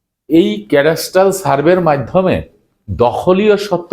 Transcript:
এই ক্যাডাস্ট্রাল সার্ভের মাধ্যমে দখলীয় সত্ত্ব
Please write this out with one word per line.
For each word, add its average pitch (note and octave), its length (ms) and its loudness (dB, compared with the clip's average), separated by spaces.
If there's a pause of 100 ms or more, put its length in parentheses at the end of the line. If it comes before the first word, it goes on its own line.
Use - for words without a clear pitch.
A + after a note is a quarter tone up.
(300)
এই E3+ 180 4 (200)
ক্যাডাস্ট্রাল D#3+ 640 0
সার্ভের D3+ 480 0
মাধ্যমে D3+ 540 -2 (540)
দখলীয় F3+ 680 0
সত্ত্ব F3 340 -6